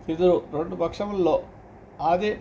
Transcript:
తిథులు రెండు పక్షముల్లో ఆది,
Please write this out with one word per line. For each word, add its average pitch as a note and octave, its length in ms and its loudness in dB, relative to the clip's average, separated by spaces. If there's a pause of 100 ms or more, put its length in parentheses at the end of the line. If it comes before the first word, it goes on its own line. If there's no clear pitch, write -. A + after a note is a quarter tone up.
తిథులు E3+ 360 4 (100)
రెండు E3+ 240 -4
పక్షముల్లో F3 680 0 (600)
ఆది, F3+ 380 0